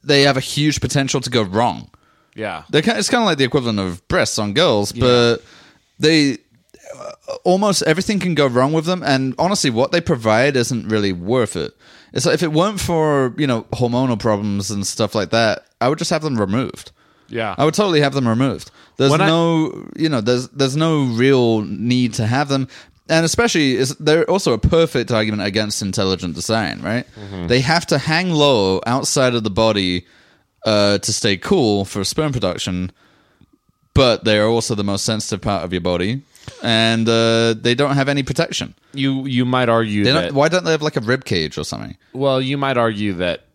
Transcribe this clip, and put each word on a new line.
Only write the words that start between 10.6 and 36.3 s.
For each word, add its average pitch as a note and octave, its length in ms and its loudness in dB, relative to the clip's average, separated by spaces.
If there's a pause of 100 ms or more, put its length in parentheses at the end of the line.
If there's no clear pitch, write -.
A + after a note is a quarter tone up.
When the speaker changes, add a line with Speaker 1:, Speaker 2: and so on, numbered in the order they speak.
Speaker 1:
really G#2 240 0
worth G2+ 440 -2
it. D#2 160 -6 (400)
It's A#2+ 120 -4
like, C#3+ 120 2
if E3+ 80 -2
it D#3 80 -2
weren't F#3+ 260 0
for, D3+ 580 0
you D3 120 -2
know, A2+ 140 -2 (100)
hormonal A#2+ 480 0
problems G#2 500 -2
and G2+ 160 -4
stuff - 300 -4
like F#2+ 140 -2
that, A2+ 360 0 (140)
I A#2+ 80 2
would D#3 100 -2
just - 140 -6
have D#3 100 -2
them C#3 160 -2
removed. G#2 540 -4 (360)
Speaker 2:
Yeah. A2 300 -6
Speaker 1:
I C#3 60 2
would D#3 100 2
totally F#3 260 2
have C#3 140 0
them C3 140 0
removed. A2+ 420 0 (260)
There's C3+ 140 4
Speaker 2:
When E3 120 4
I G3 40 4
Speaker 1:
no, E3 680 0
you D#3+ 120 0
know, C3 120 0
there's, B2 300 0
there's C#3 260 -2
no D#3 260 2
real A#2+ 600 4
need A#2+ 520 0
to A2 140 0
have C#3 200 0
them. C3+ 200 -2 (380)
And D#3+ 200 2
especially, D#3+ 500 2
is B2+ 200 -2
they're D#3 340 2
also F3 240 2
a G#2+ 40 -2
perfect D#3+ 540 2
argument G#2+ 300 0
against G#2 400 -4
intelligent F#2 520 -2
design, F2 460 -4
right? G#2+ 240 -4 (160)
Speaker 2:
Mm-hmm. F#2+ 280 -10
Speaker 1:
They B2+ 120 4
have D#3+ 280 0
to D3 100 2
hang E3+ 320 0
low B2 560 4
outside B2 480 0
of A2+ 100 -2
the G#2+ 60 -2
body, F#2+ 560 0 (580)
uh, G#2 340 2
to G#2+ 140 -4
stay G2+ 240 0
cool G#2+ 480 2
for G2+ 200 -6
sperm D3+ 280 -2
production, F#2 600 -4 (1000)
but B2 320 2
they G#2+ 140 4
are G#2+ 100 2
also A#2 260 0
the G2+ 100 -4
most G2+ 200 -4
sensitive G#2+ 380 -4
part G2 220 -2
of F2 80 -6
your F2+ 100 -2
body, F2+ 400 -2 (400)